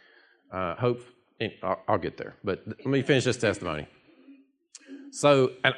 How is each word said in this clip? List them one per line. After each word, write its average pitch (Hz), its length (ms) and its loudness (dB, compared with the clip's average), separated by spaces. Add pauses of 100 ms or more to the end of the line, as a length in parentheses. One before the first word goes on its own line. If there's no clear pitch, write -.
(500)
Uh, 92 240 -4
hope, 123 280 -2 (600)
I'll, 92 240 -2
I'll 107 120 2
get - 180 -6
there, - 260 -12
but 92 240 -4
let - 200 -12
me 135 160 2
finish 131 200 2
this 120 140 0
testimony. 85 500 -4 (1300)
So, 135 400 6 (100)
and 135 160 2